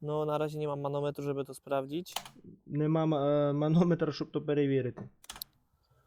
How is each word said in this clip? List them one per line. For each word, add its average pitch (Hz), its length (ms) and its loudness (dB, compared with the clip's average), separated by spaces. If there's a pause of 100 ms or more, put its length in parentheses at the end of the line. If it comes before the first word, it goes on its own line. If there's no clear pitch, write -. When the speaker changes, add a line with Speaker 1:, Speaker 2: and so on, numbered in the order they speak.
Speaker 1:
No, 151 240 -2
na 151 120 0
razie 151 220 -2
nie 151 80 -2
mam 143 140 -2
manometru, 143 420 -2
żeby 139 220 -2
to 139 80 -14
sprawdzić. 139 600 -4 (540)
Speaker 2:
Нема 156 360 2
м-, 156 120 4 (340)
е, 143 40 0
манометра, 160 580 4
щоб - 200 -8
то 147 100 -2
перевірити. 135 680 0 (960)